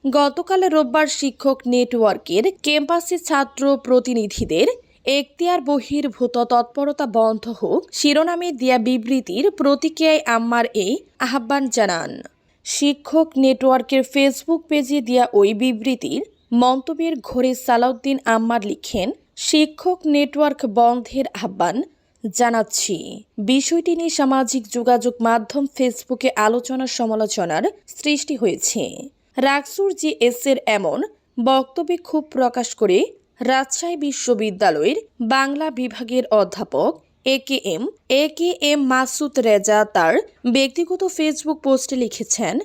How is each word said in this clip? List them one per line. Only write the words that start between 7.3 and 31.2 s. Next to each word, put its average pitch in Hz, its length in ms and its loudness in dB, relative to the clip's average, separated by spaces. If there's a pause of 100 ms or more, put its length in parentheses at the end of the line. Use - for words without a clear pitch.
হোক" 208 440 -4
শিরোনামে 339 580 0
দেয়া 254 260 2
বিবৃতির 247 760 0
প্রতিক্রিয়ায় 311 760 2
আম্মার 233 480 0
এই 214 240 -2 (220)
আহ্বান 262 500 -2
জানান। 196 520 -2 (420)
শিক্ষক 294 760 0
নেটওয়ার্কের 262 680 4 (100)
Facebook 277 440 2
পেজে 294 440 -2
দেয়া 247 320 2
ওই 202 200 6
বিবৃতির 240 720 -2 (300)
মন্তব্যের 269 680 0
ঘোরে 254 360 -2
সালাউদ্দিন 247 680 0
আম্মার 226 400 0
লিখেন, 202 460 -6 (240)
"শিক্ষক 311 680 0
নেটওয়ার্ক 285 600 0
বন্ধের 240 680 0
আহ্বান 190 500 -2 (500)
জানাচ্ছি।" 220 920 -2 (140)
বিষয়টি 277 580 0
নিয়ে 330 140 -4
সামাজিক 262 580 0
যোগাযোগ 240 520 0
মাধ্যম 226 460 0 (120)
Facebook-এ 254 580 -2
আলোচনা 247 520 0
সমালোচনার 214 760 -2 (240)
সৃষ্টি 294 480 -4
হয়েছে। 214 720 -4 (280)
রাকসুর 277 560 0
জিএস 247 540 0
এর 269 180 4
এমন 202 380 0 (400)